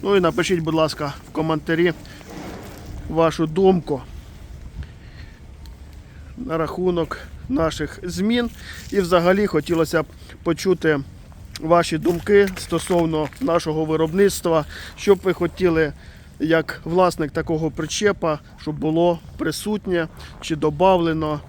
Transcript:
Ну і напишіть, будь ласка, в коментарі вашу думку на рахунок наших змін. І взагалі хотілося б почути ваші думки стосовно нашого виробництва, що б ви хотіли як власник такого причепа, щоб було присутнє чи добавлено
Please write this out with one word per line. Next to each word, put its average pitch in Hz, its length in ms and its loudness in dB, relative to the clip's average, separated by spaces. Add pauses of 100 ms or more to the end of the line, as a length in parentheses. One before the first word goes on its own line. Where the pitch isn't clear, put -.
Ну 196 140 2
і 190 40 8
напишіть, 170 400 2
будь 160 140 -2
ласка, 151 400 0 (160)
в - 20 -20
коментарі 160 600 0 (1160)
вашу 160 380 2
думку 160 540 2 (2250)
на 160 200 -4
рахунок 170 600 -2 (320)
наших 160 540 -2
змін. 214 460 0 (420)
І 196 100 2
взагалі 180 460 4
хотілося 165 560 2
б - 20 -4 (380)
почути 165 560 2 (600)
ваші 170 360 4
думки 202 500 4 (100)
стосовно 165 720 0 (120)
нашого 160 440 0
виробництва, 160 800 2 (320)
що 202 180 6
б 185 80 -10
ви 185 100 2
хотіли 165 600 2 (460)
як 160 440 0
власник 165 480 2
такого 160 400 -2
причепа, 160 680 0 (220)
щоб 156 140 -6
було 165 440 2 (180)
присутнє 180 680 -2 (340)
чи - 140 -4
добавлено 156 920 2